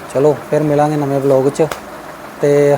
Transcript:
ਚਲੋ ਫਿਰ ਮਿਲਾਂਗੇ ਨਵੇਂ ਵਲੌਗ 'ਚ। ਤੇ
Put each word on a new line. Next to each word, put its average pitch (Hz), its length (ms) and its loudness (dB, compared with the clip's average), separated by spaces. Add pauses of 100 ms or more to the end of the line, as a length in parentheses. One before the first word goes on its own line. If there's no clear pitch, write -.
(140)
ਚਲੋ 139 220 2 (140)
ਫਿਰ 151 120 0
ਮਿਲਾਂਗੇ 151 340 2
ਨਵੇਂ 139 240 -2
ਵਲੌਗ 135 280 2
'ਚ। 151 180 0 (720)
ਤੇ 143 380 4